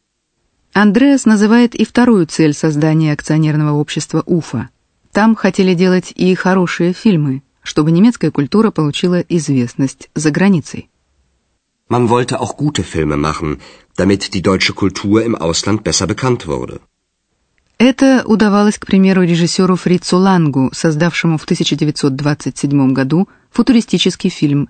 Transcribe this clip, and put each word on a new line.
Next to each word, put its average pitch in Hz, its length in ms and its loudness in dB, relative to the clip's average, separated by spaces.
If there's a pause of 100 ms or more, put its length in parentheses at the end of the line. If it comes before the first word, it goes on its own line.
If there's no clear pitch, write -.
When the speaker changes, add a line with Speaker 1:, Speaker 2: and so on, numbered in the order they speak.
(720)
Speaker 1:
Андреас 240 520 4
называет 220 500 2
и 220 100 -2
вторую 226 420 2
цель 151 280 0
создания 156 580 0
акционерного 151 600 0
общества 151 540 -4
уфа. 131 420 -4 (440)
Там 220 220 2
хотели 185 400 0
делать 180 400 0
и 185 200 2
хорошие 180 580 0
фильмы, 147 500 0 (200)
чтобы 156 280 -2
немецкая 175 400 2
культура 196 400 0
получила 175 500 -2
известность 135 920 -4
за 156 160 -2
границей. 175 580 -2 (1000)
Speaker 2:
Man 120 200 0
wollte 120 300 0
auch - 180 -8
gute 143 280 -4
Filme 76 320 -4
machen, 76 420 -4 (380)
damit 98 360 0
die 87 100 -4
deutsche 92 320 0
Kultur 104 500 -2
im 117 100 -2
Ausland 101 480 -4
besser 85 240 -2
bekannt 123 400 -4
wurde. 65 340 -8 (1000)
Speaker 1:
Это 262 480 4
удавалось, 208 520 2
к - 80 -16
примеру, 190 360 2
режиссёру 175 520 0
Фрицу 175 440 0
Лангу, 160 540 2
создавшему 160 680 -2
в - 80 -12
тысяча 165 280 -2
девятьсот 147 400 -2
двадцать 143 440 -4
седьмом 139 360 0
году 139 340 0 (220)
футуристический 202 800 0
фильм 143 400 -2